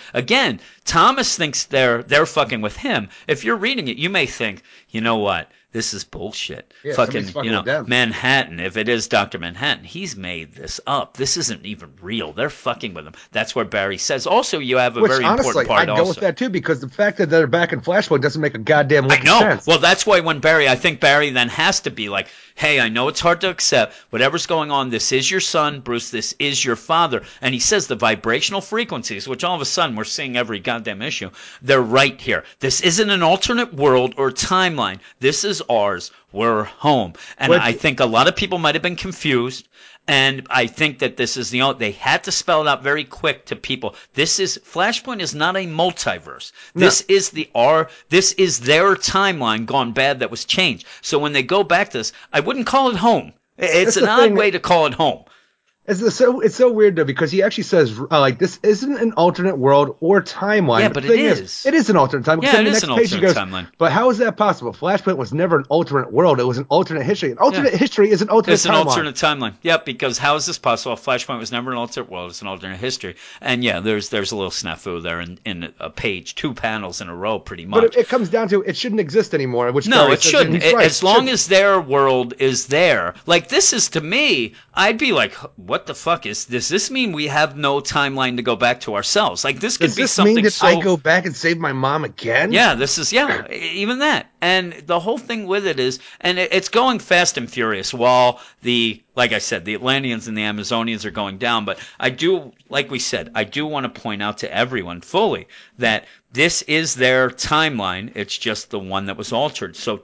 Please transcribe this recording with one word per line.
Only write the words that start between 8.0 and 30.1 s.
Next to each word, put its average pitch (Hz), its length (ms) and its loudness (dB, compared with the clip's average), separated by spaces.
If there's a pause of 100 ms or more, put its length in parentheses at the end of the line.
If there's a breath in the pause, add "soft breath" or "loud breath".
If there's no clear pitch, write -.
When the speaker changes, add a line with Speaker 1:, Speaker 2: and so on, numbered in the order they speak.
Speaker 1:
if 92 160 -6
it 110 100 -2
is 117 220 -2
Doctor 101 280 0
Manhattan, 92 460 -6
he's 165 320 -12
made 87 400 -12
this - 320 -14
up. 135 300 -4
This 135 180 -4
isn't 131 300 -8
even 90 260 -14 (100)
real. 90 300 -8
They're 117 180 -4
fucking 113 440 -10
with 78 120 -14
him." 80 80 -20 (200 loud breath)
That's 113 200 -4
where 117 120 -2
Barry 98 320 -4
says. 135 280 -4
Also, 190 340 0
you 127 180 0
have 123 180 2
a 117 60 -2
Speaker 2:
Which, 220 100 6
Speaker 1:
very 131 140 2
Speaker 2:
honestly, 240 240 2
Speaker 1:
important 139 180 2
part 143 140 2
Speaker 2:
I'd 175 60 0
go 107 180 2
Speaker 1:
also. - 60 0
Speaker 2:
with - 80 -8
that, 185 180 -2
too, 254 120 -2
because 165 300 -2
the 139 100 -12
fact 208 280 -2
that 175 120 0
they're 160 180 4
back 170 260 0
in 139 80 -6
Flashpoint 170 400 0
doesn't 147 200 -2
make 147 140 -2
a 110 40 -10
goddamn 147 460 4
Speaker 1:
I - 40 2
Speaker 2:
lick 151 100 4
of 127 60 -4
Speaker 1:
know. 202 160 6
Speaker 2:
sense. 190 260 2
Speaker 1:
Well, 160 120 4
that's 180 260 4
why 190 160 4
when 160 180 -2
Barry, 156 300 4
I 127 60 4
think 147 260 -2
Barry 147 300 4
then 123 180 0
has 165 320 0
to 143 100 -6
be 113 160 -8
like, 98 200 -4 (280 loud breath)
"Hey, 151 240 2
I 117 80 2
know 120 220 -2
it's - 100 -4
hard 170 220 2
to 190 80 0
accept. 131 440 0 (180 loud breath)
Whatever's 139 360 0
going 156 240 -2
on, 135 180 0
this 113 220 -2
is 135 180 0
your 185 120 0
son, 147 400 -2
Bruce. 120 300 -6
This - 280 -6
is 143 240 -2
your 120 140 0
father." 160 460 0 (180 loud breath)
And 131 120 -2
he 120 60 -6
says - 280 0
the 131 80 -4
vibrational 117 680 -2
frequencies, 190 680 -6
which 127 160 -6
all 180 120 -2
of 151 60 -6
a 131 40 -4
sudden 147 320 -2
we're 107 80 -6
seeing 127 320 -6